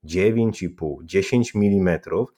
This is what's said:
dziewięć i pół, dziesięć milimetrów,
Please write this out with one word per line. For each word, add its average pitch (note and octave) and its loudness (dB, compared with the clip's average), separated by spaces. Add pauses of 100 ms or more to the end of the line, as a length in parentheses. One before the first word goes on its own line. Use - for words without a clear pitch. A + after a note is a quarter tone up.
dziewięć G#2 0
i E2+ -6
pół, D#2 -10
dziesięć G2 0
milimetrów, G2+ 0